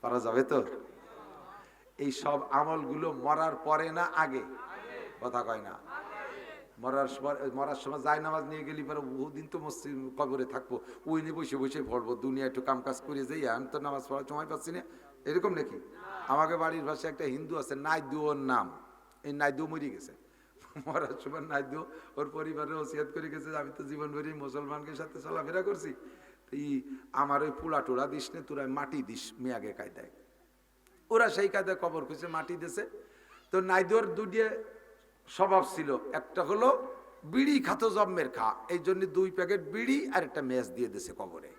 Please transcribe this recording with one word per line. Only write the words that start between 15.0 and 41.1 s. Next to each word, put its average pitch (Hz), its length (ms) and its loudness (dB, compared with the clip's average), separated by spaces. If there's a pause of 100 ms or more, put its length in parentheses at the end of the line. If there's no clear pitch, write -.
এরকম 180 300 2
নাকি? 147 260 -4 (480)
আমাকে 156 280 4
বাড়ির 165 300 0
পাশে 156 220 -2
একটা 156 160 -4
হিন্দু 139 320 -2
আছে, 143 180 -2
নাইদু 151 480 0
ওর 151 140 2
নাম, 127 460 2 (400)
এই 143 100 -6
নাইদু 143 340 2
মরে 156 240 -4
গেছে। - 220 -14 (720)
মরার 151 380 -2
সময় 151 160 -6
নাইদু 143 440 -2 (320)
ওর 147 160 -2
পরিবারের 156 420 -4
ওসিয়ত 151 400 -4
করে 160 160 -6
গেছে 151 200 -8
যে, 156 80 -4
"আমি 139 180 -6
তো 160 80 -8
জীবন 147 240 -6
ভরি 151 260 -6
মুসলমানকে 147 600 -6
সাথে 156 260 -10
চলাফেরা 160 420 -2
করছি, 185 300 -2 (580)
তো 135 60 -6
ই 143 260 0 (300)
আমার 143 300 4
ওই 151 80 2 (120)
পোড়া 156 180 2
টোড়া 135 260 2
দিস 143 280 -4
নে, 165 60 -6
তোরা 139 260 -4
মাটি 139 360 -2
দিস - 380 -8
মেয়াগে 113 320 -2
কায়দায়।" - 380 -10 (1000)
ওরা 226 180 10
সেই 196 200 4
কায়দায় 196 320 2
কবর 160 240 0
খুঁজে 151 220 -10
মাটি 165 300 -4
দিছে। 160 340 -6 (600)
তো 190 100 6
নাইদুর 190 460 6
দুটিয়ে 214 680 0 (520)
স্বভাব 190 360 8 (100)
ছিল, 143 220 0 (160)
একটা 165 320 0
হলো 254 500 4 (300)
বিড়ি 269 360 6
খাতো 220 300 2
জন্মের 185 380 4
খা, 110 260 2 (140)
এই 175 100 2
জন্য 190 280 2
দুই 180 240 4
প্যাকেট 185 300 2
বিড়ি 247 540 2
আর 180 80 6
একটা 151 200 -2
ম্যাচ 127 260 2
দিয়ে 120 200 -2
দিছে 101 300 -8